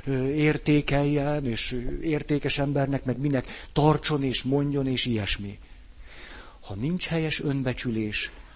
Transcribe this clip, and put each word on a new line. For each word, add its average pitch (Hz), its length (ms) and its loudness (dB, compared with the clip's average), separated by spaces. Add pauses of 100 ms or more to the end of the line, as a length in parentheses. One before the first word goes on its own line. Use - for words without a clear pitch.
ö, 131 240 0
értékeljen, 147 1160 2
és, 113 260 2
ö, 131 300 -4
értékes 147 560 0
embernek, 139 460 0
meg 123 140 -2
minek 139 560 -2
tartson 147 500 4
és 127 200 2
mondjon, 139 440 2
és 127 180 2
ilyesmi. 101 540 -2 (1000)
Ha - 160 -10
nincs 156 320 -2
helyes 160 340 0
önbecsülés, 123 880 -2 (240)